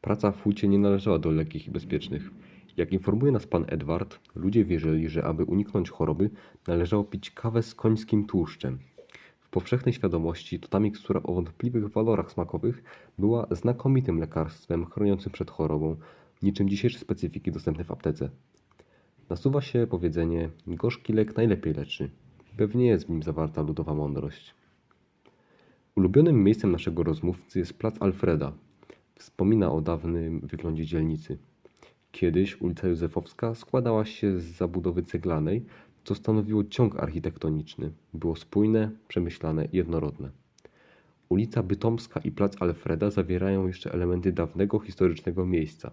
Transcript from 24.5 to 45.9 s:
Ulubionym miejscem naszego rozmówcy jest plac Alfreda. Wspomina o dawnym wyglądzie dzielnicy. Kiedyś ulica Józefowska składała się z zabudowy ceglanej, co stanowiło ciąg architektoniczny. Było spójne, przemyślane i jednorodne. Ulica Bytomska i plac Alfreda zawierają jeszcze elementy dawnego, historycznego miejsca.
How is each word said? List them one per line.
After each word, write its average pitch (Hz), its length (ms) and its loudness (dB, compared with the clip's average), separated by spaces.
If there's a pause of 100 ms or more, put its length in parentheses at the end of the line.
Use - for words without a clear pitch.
Ulubionym 113 480 6
miejscem 104 280 6
naszego 82 300 -2
rozmówcy 82 560 -2
jest 85 140 -2
plac 110 280 -4
Alfreda. 82 520 2 (640)
Wspomina 98 580 2
o 80 80 0
dawnym 82 600 -2
wyglądzie 80 440 -6
dzielnicy. 80 540 -2 (720)
Kiedyś 92 480 0
ulica 90 280 -2
Józefowska 85 680 -2
składała 117 500 2
się 98 360 0
z 82 40 -6
zabudowy 87 580 -2
ceglanej, 85 640 0 (400)
co - 100 -2
stanowiło 107 500 2
ciąg 107 380 2
architektoniczny. 78 880 -4 (240)
Było 80 220 -2
spójne, 107 540 2 (180)
przemyślane 80 560 -2
i - 120 -4
jednorodne. 78 540 -2 (960)
Ulica 110 340 2
Bytomska 113 580 -2
i - 100 -4
plac - 320 0
Alfreda 87 480 0
zawierają 95 560 0
jeszcze - 260 -6
elementy 90 400 0
dawnego, 90 460 0
historycznego 90 680 0
miejsca. 80 460 -2